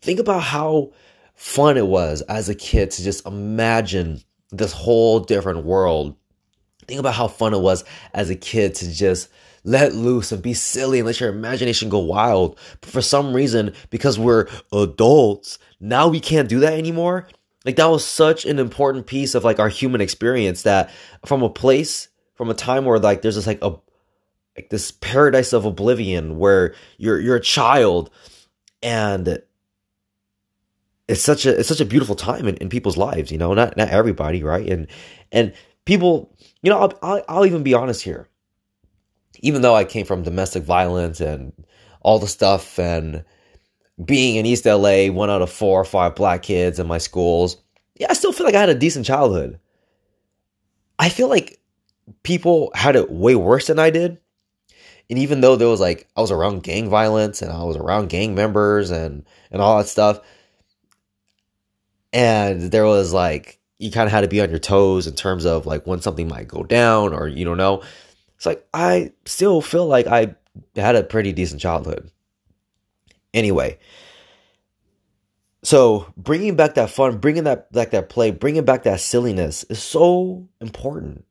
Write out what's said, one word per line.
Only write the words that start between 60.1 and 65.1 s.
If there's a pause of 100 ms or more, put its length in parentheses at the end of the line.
and (120)
there
was,
like, (180)
you
kinda
had
to
be
on
your
toes
in